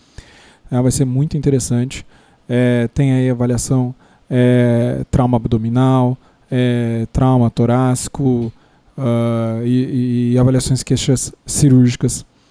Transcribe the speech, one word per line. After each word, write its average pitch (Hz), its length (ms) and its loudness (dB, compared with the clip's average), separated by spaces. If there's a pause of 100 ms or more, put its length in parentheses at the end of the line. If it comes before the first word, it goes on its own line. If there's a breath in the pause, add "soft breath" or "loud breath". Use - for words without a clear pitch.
(720 soft breath)
É, 123 100 0
vai 127 80 2
ser 131 160 0
muito 135 320 -2
interessante. 135 680 -2 (460 soft breath)
É, 123 420 0
tem 139 220 0
aí 127 160 0
avaliação, 123 640 -2 (340 soft breath)
é, 123 840 2
trauma 123 260 2
abdominal, 123 800 0 (320 soft breath)
é, 120 640 -2
trauma 127 380 2
torácico, 123 1000 0 (460 soft breath)
ah, 117 680 -2
e, 120 60 -2
e, 123 640 -2
e 123 60 2
avaliações 127 420 0
queixas 127 500 -2 (140)
cirúrgicas, 127 800 2 (260 soft breath)